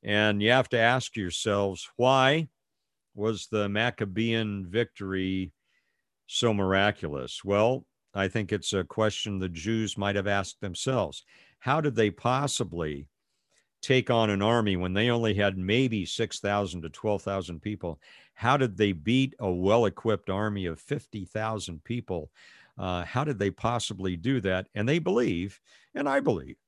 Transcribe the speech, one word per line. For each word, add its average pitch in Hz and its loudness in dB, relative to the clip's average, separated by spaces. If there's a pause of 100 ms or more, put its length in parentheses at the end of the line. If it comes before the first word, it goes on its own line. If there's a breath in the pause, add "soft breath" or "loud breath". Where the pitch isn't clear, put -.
And 104 2
you 110 6
have 127 4
to 120 0
ask 120 2
yourselves, 98 -2
why 131 4 (640)
was 107 -4
the 104 0
Maccabean 107 -2
victory 95 -4 (760)
so 117 0
miraculous? 95 0
Well, 107 2 (280)
I 98 0
think 101 -2
it's 104 -4
a 92 0
question 104 -2
the 92 -2
Jews 101 -4
might 101 0
have 101 0
asked 98 -2
themselves. 101 -4 (360 soft breath)
How 143 0
did 143 0
they 107 4
possibly 85 -2 (760)
take 131 2
on 113 4
an 98 2
army 107 4
when 90 -2
they 110 2
only 117 2
had 101 0
maybe 107 0
six - -6
thousand 98 -2
to 82 -8
twelve 104 -4
thousand 90 -6
people? 92 -8 (360 loud breath)
How 127 2
did 104 0
they 104 4
beat 120 2
a 98 0
well-equipped 101 2
army 101 -2
of 80 -6
fifty 113 -10
thousand 104 -6
people? 107 -6 (480 loud breath)
Uh, 90 -4
how 131 -4
did 139 -4
they 101 0
possibly 95 -2
do 120 0
that? 92 0
And 107 0
they 160 2
believe, 156 -2 (360 soft breath)
and 285 -2
I - 2
believe 90 -2 (100)